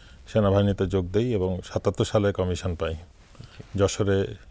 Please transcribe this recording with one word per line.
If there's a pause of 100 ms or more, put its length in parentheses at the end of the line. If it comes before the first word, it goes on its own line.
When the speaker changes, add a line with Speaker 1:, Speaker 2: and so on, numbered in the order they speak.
(320)
Speaker 1:
সেনাবাহিনীতে
যোগ
দেই
এবং
সাতাত্তর
সালে
কমিশন
পাই।
Speaker 2:
জি।
Speaker 1:
যশোরে (240)